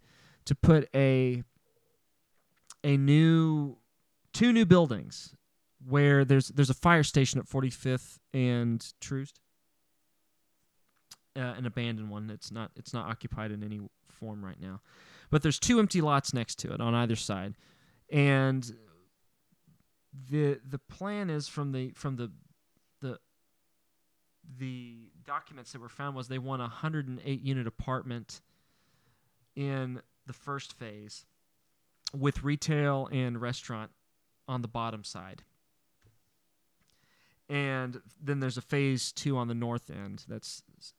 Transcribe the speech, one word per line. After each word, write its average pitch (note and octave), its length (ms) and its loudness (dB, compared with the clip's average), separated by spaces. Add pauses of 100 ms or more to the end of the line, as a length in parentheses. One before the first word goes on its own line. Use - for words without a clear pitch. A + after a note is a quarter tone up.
(460)
to C#3+ 80 2
put D#3 400 6
a, C3 480 4 (1400)
a C#3+ 120 4
new, D3+ 840 6 (560)
two A#3+ 200 6
new A3+ 140 6
buildings D3+ 680 4 (500)
where C#3 400 6
there's, C3+ 260 4
there's C#3 200 4
a - 60 2
fire E3+ 260 6
station C3+ 380 2
at - 80 -6
Forty-fifth C3 720 -4 (160)
and A#2+ 500 0 (160)
Troost, C#3 380 -8 (2000)
uh, C3+ 40 -8 (180)
an B2+ 80 -6
abandoned A2+ 460 -6
one. G#2+ 180 -10
It's - 220 -14
not, A2 240 -10
it's - 180 -16
not G#2+ 160 -6
occupied A2 400 -8
in G#2 140 -8
any G#2+ 160 -8 (280)
form G#2+ 380 -12
right - 160 -14
now, F#2+ 200 -14 (500)
but D3+ 100 4
there's D3+ 160 2
two A#3+ 220 4
empty F#3+ 220 2
lots C#3+ 340 0
next - 240 -6
to - 120 -10
it - 80 -6
on A#2 140 0
either A#2+ 220 2
side, G2+ 400 -6 (560)
and C3+ 600 2 (1600)
the, C#3+ 300 2 (100)
the C3+ 80 -8
plan G3 540 -6
is D3+ 160 -4
from C#3+ 240 -6
the, C3 240 -6
from C3+ 200 -6
the, A#2 160 -8 (720)
the, C3 160 -8 (1400)
the B2 400 -12 (260)
documents C#3+ 500 -12
that B2+ 60 -16
were A#2+ 80 -16
found C#3 280 -10
was B2+ 120 -8
they C3 120 -6
want C3 200 -6
a A#2+ 80 -6
hundred D3+ 400 -6
and B2+ 160 -10
eight C3+ 200 -6
unit C3 240 -2
apartment A#2+ 760 -8 (1120)
in C3+ 460 -8 (240)
the C3 80 -14
first - 400 -12
phase, G#2+ 520 -18 (920)
with C#3 260 0
retail C#3+ 680 0
and B2 280 -2
restaurant A#2 520 -8 (560)
on B2+ 160 -4
the A2+ 40 -6
bottom A2+ 360 -6
side. F#2 400 -14 (2000)
And C3 540 -4 (180)
then C#3+ 200 -4
there's C3 180 -2
a B2 40 -8
phase C#3 500 0
two C#3 260 -4
on A#2+ 100 -2
the A#2 60 -4
north A#2 380 -6
end. G2+ 360 -14
That's, - 360 -14 (360)